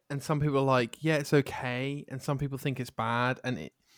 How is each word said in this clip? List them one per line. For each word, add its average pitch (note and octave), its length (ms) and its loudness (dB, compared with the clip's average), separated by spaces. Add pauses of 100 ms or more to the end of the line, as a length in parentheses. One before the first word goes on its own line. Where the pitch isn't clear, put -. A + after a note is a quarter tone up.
and C#3+ 140 -6
some D3+ 180 0
people D3 180 2
are C3+ 40 4
like, B2+ 420 2
"Yeah, D#3+ 120 4
it's C#3+ 180 2
okay," C3+ 760 0
and C3 140 -10
some C#3+ 160 0
people C#3 180 -4
think C3 240 -2
it's B2 100 -6
bad, A#2 540 0
and A2+ 140 -2
it, D2+ 160 -12 (240)